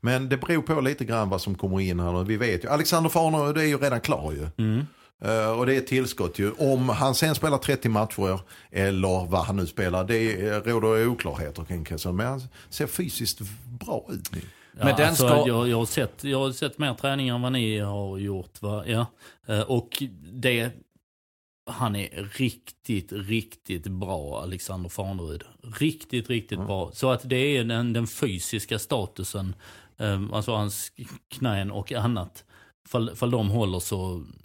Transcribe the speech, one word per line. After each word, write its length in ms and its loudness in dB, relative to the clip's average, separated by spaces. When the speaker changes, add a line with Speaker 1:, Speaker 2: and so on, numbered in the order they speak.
Speaker 1:
Men 280 0
det 80 2
beror 240 0
på 200 0
lite 240 0
grann 240 0
vad 120 0
som 140 -2
kommer 240 0
in 200 0
här. 140 0
Och 160 0
vi 80 2
vet 260 0
ju, 60 -6
Alexander 400 4
Farner, 440 2
det 80 2
är 60 4
ju 100 2
redan 240 2
klar 300 0
ju. 160 -6
Speaker 2:
Mm. 200 0
Speaker 1:
Eh, 240 2
och 60 2
det 80 4
är 40 4
ett 100 -2
tillskott 520 0
ju. 120 2
Om 380 2
han 260 4
sen 200 4
spelar 220 2
trettio 320 0
matcher 500 2
eller 540 2
vad 200 2
han 100 0
nu 120 0
spelar, 360 0
det 440 2
är, 140 0
råder 460 4
oklarheter 560 -4
kring 220 -4
Kessel. 280 -4
Men 140 0
han 140 -4
ser 180 -4
fysiskt 540 -4
bra 440 -8
ut 220 -8
nu. 100 -8
Speaker 3:
Men 80 4
Speaker 2:
Ja, 100 6
Speaker 3:
den 120 6
Speaker 2:
alltså, 180 4
Speaker 3:
ska 200 8
Speaker 2:
jag, 220 4
jag 80 4
har 80 4
sett, 380 -2
jag 160 2
har 120 2
sett 260 -4
mer 160 0
träningar 420 0
än 60 0
vad 100 0
ni 280 2
har 380 -2
gjort, 440 -6
va? 260 -4
Ja. 180 2
Eh, 140 2
och 420 0
det... 380 2
Han 260 0
är 420 -6
riktigt, 760 -4
riktigt 760 -4
bra, 540 -6
Alexander 480 -8
Farnerud. 540 -8
Riktigt, 500 -2
riktigt 260 -2
Speaker 1:
Mm. 120 -4
Speaker 2:
bra. 260 -4
Så 180 2
att 180 -2
det 60 2
är 60 2
den, 300 0
den 140 0
fysiska 720 -4
statusen, 760 -4
eh, 220 0
alltså 220 0
hans 360 -2
knän 360 0
och 200 -6
annat. 520 -2
Fall, 260 0
fall 160 0
de 180 2
håller 300 2
så 440 -4